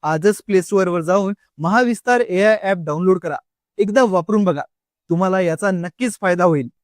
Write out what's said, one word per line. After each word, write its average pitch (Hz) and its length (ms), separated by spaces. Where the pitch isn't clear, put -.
आजच 160 440
प्ले 190 140
स्टोअरवर 180 400
जाऊन 190 320
महाविस्तार 233 640
एआय 208 420
ॲप 196 140
डाउनलोड 170 420
करा, 156 180
एकदा 208 260
वापरून 208 400
बघा, 151 180
तुम्हाला 185 320
याचा 175 300
नक्कीच 180 500
फायदा 180 220
होईल. 147 260